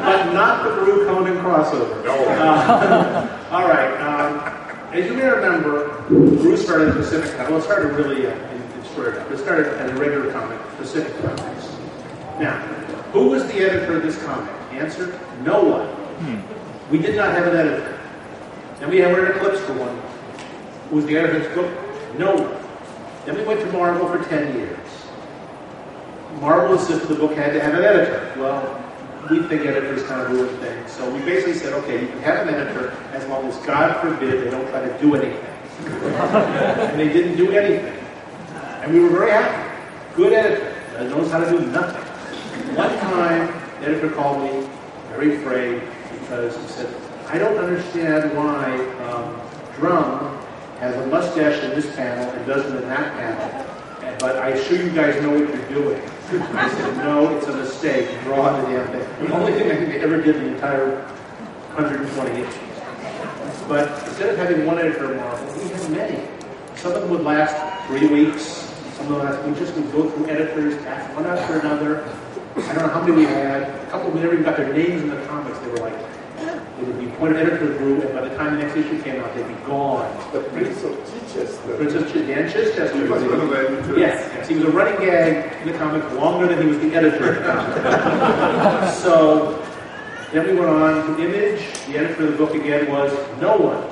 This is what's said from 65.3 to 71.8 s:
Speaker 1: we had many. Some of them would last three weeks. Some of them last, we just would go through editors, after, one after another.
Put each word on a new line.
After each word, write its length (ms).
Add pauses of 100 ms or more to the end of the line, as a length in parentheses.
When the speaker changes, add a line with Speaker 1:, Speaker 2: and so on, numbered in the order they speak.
Speaker 1:
we 80
had 200
many. 380 (480)
Some 160
of 100
them 80
would 120
last 320 (320)
three 220
weeks. 340 (540)
Some 160
of 60
them 80
last, 200
we 80
just 220
would 160
go 180
through 180
editors, 460 (100)
after, 300
one 120
after 320
another. 460 (520)